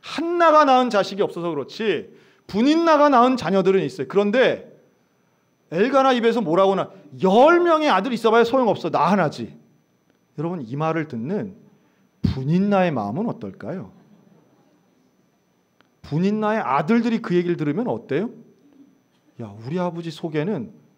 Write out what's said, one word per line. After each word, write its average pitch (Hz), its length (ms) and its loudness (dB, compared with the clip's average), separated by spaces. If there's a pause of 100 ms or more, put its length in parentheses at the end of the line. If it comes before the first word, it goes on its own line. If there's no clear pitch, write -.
한나가 330 640 2
낳은 254 240 4
자식이 196 320 -2
없어서 170 280 -4
그렇지 151 640 -4 (340)
분인나가 294 640 2
낳은 254 280 4
자녀들은 185 460 0
있어요. - 240 -6
그런데 202 640 0 (1000)
엘가나 254 420 2
입에서 233 280 0
뭐라고 190 340 2
나, 175 160 -4 (320)
"열 262 360 6
명의 311 300 2
아들 208 240 0
있어봐야 226 300 4
소용없어. 233 480 0
나 147 200 2
하나지." 147 460 -2 (800)
여러분, 170 240 -8
이 120 140 -10
말을 160 320 -2
듣는 123 480 -8 (800)
분인나의 180 580 0
마음은 123 360 -4
어떨까요? 107 640 -12 (2000)
분인나의 208 580 -2
아들들이 214 640 0
그 180 140 -4
얘기를 175 220 0
들으면 151 300 -4
어때요? 147 420 -4 (1120)
"야, 104 140 -14 (100)
우리 160 140 -6
아버지 170 320 -6
속에는 151 600 -6 (260)